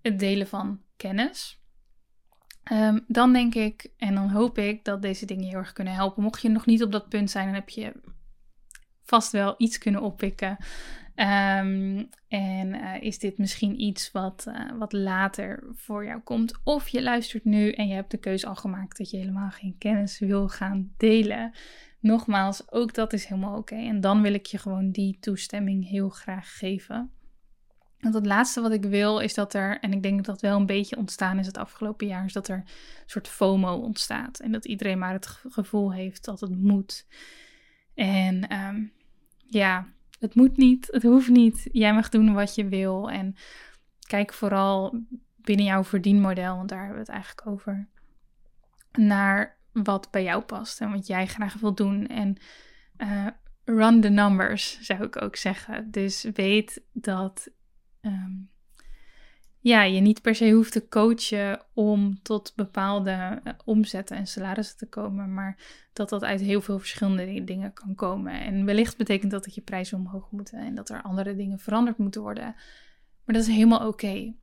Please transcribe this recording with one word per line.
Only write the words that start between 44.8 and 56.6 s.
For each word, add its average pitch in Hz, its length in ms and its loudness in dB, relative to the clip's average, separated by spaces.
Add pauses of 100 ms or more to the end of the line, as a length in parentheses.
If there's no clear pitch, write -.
binnen 202 300 2
jouw 190 180 2
verdienmodel, 185 720 2
want 185 140 -8
daar 190 100 -8
hebben 202 160 -10
we 220 60 -10
het 214 100 -14
eigenlijk - 360 -12
over, 202 400 -8 (1040)
naar 202 640 4 (140)
wat 196 400 -2
bij 190 120 0
jou 180 180 0
past - 400 -10
en 208 100 -4
wat 196 160 -6
jij 190 200 -2
graag 202 260 -6
wilt 208 240 -2
doen. 202 300 0
En, 208 300 -2 (600)
eh, 202 300 -4 (360)
run 226 380 8
the 208 80 6
numbers, 202 720 4
zou 190 220 -4
ik - 180 -8
ook 208 140 -6
zeggen. 214 560 -6
Dus 196 420 -4
weet 202 580 0